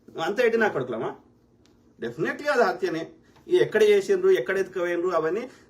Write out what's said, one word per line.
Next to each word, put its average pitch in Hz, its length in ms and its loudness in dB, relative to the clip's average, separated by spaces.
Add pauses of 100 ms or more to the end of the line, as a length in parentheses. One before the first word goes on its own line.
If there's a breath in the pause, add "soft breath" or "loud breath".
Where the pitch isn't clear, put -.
(240)
అంత 185 160 -4
ఎట్టి 226 180 2
నా 220 100 2
కొడుకులమా? 123 480 -6 (880)
Definitely 269 480 -6
అది 247 140 2
హత్యనే. 180 440 -4 (400 soft breath)
ఈ 175 100 2
ఎక్కడ 175 260 4
చేసిండ్రు, 196 460 4
ఎక్కడ 185 280 2
ఎత్తుకుపోయినరు, 175 520 -2
అవన్నీ 175 400 -2 (200 loud breath)